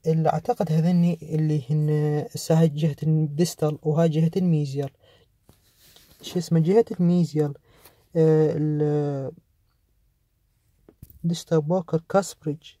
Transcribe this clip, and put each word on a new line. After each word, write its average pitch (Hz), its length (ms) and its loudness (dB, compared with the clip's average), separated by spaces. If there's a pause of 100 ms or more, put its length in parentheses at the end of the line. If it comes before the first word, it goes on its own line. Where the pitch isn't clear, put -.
اللي 160 220 2
أعتقد - 440 -2
هذني 170 500 2
اللي 156 480 -2
هن 151 200 0 (440)
هسه 160 260 2
هاي 165 80 4
جهة 147 340 -2
الديستال 156 800 -2
وهاي 156 260 0
جهة 160 280 2
الميزيال. 147 540 -2 (1300)
شو - 160 -8
اسمه؟ 165 220 0
جهة 196 240 4 (160)
الميزيال، 151 540 0 (640)
آه، 156 400 4
ال 147 760 -2 (1900)
ديستال 170 360 0
بوكال 165 460 -4
كاسب - 300 -2 (100)
ريدج. 151 240 -8 (100)